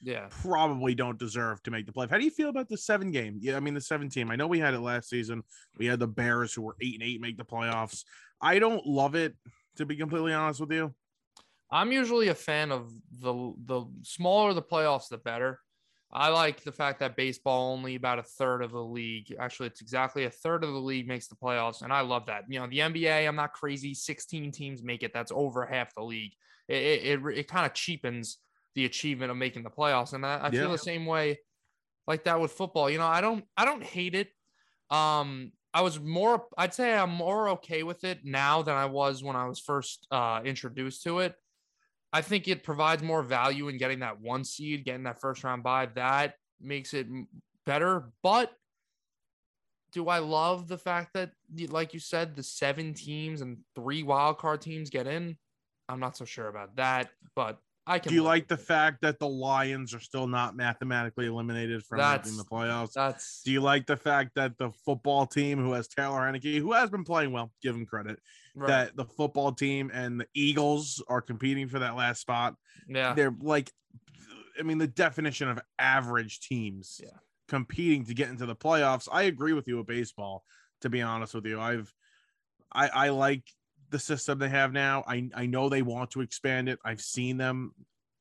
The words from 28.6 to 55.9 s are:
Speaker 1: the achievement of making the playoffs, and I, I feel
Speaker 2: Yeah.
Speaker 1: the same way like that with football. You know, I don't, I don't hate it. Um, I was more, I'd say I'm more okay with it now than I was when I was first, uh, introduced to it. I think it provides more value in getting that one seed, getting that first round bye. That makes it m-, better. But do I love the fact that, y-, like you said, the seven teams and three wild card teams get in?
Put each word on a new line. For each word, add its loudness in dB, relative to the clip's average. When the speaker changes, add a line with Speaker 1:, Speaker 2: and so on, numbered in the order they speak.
Speaker 1:
the 2
achievement -2
of -4
making -4
the -12
playoffs, 2
and -6
I, -2
I 2
feel 2
Speaker 2:
Yeah. 0
Speaker 1:
the 0
same -4
way 0
like -2
that 4
with 0
football. 0
You 0
know, 2
I 4
don't, 0
I 4
don't 0
hate -6
it. -2
Um, 2
I 6
was 2
more, 2
I'd 2
say 2
I'm 4
more 0
okay -2
with -8
it -4
now 4
than 2
I 2
was 0
when -4
I 0
was -6
first, -4
uh, 2
introduced -6
to -2
it. 0
I 2
think 0
it 0
provides 2
more 0
value 2
in -6
getting 0
that -6
one -4
seed, -6
getting -6
that -8
first -4
round -2
bye. 2
That 2
makes -8
it -4
m-, -10
better. 2
But 4
do -2
I 4
love 2
the -8
fact -4
that, -4
y-, -6
like -2
you -10
said, -2
the -10
seven -2
teams -8
and -10
three -4
wild 4
card 0
teams -8
get -2
in? -6